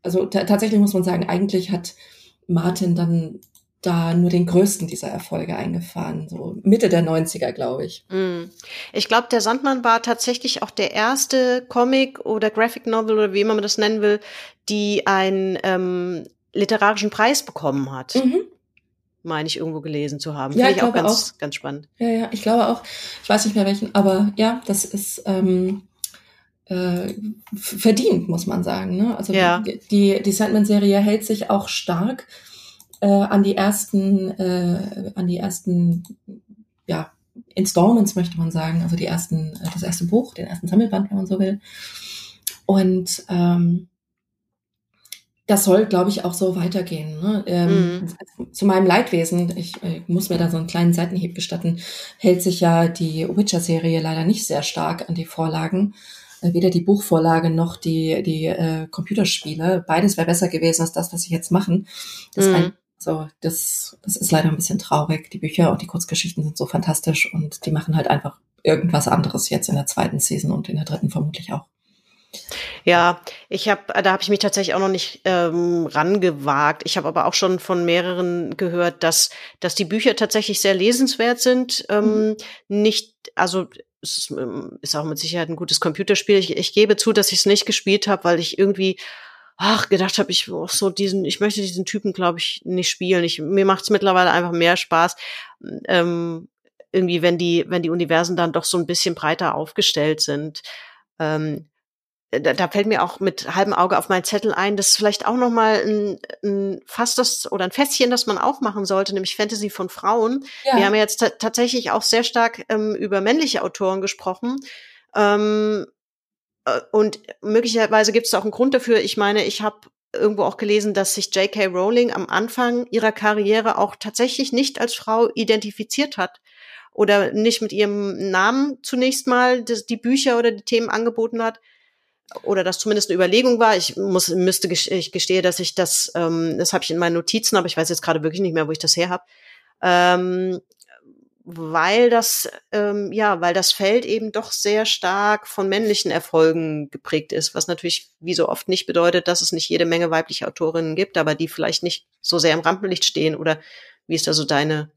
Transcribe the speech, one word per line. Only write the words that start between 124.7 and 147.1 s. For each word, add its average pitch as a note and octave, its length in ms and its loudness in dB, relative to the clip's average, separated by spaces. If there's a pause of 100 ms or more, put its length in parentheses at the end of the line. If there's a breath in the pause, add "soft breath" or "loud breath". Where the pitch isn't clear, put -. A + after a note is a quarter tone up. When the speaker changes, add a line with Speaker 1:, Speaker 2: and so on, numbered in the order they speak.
Speaker 2:
als A#3 140 -2
Frau A3+ 400 0
identifiziert A3 840 -2
hat F#3 240 -6 (520 loud breath)
oder G3+ 400 4
nicht A3 280 2
mit G#3+ 120 -4
ihrem G3+ 580 -2
Namen B3 540 2
zunächst C4 420 0
mal B3 380 2
das, A#3 220 -4
die A#3 100 -4
Bücher B3+ 420 2
oder A#3+ 140 2
die G#3 100 -10
Themen A#3 280 0
angeboten A#3 520 -2
hat. A3+ 160 -2 (840)
Oder F#3+ 220 0
das F#3 140 -2
zumindest G#3 320 0
eine F3 60 2
Überlegung A3 420 4
war. A3 180 6
Ich - 200 -4
muss, F#3 320 0
müsste F3+ 400 0
gest-, E3+ 220 -2
ich F3+ 220 -4
gestehe, F#3 300 0
dass F3+ 180 0
ich E3+ 140 -4
das, - 400 0
ähm, E3 440 -2
das F3 140 0
habe F#3 120 -2
ich - 60 -6
in E3 80 -2
meinen E3+ 160 0
Notizen, G3+ 420 0
aber F3 100 2
ich E3 100 -4
weiß D#3+ 120 0
jetzt E3 140 -4
gerade D#3+ 200 0
wirklich D#3+ 180 -4
nicht F3 140 0
mehr, D#3 140 0
wo D#3+ 40 -4
ich D#3 60 -6
das - 180 0
her F3 120 0
hab. F3+ 180 -6 (560 soft breath)
Ähm, F3+ 800 4 (840)
weil E3+ 640 2
das, - 380 2 (220)
ähm, G#3 420 -2
ja, G#3 280 0
weil F3 140 2
das F#3+ 180 2
Feld G#3+ 320 2
eben A3 260 -2
doch G#3 220 -6
sehr G#3+ 340 0
stark G#3 640 0
von G3 200 -2
männlichen G3+ 420 0
Erfolgen D#3+ 800 2
geprägt D#3 420 -4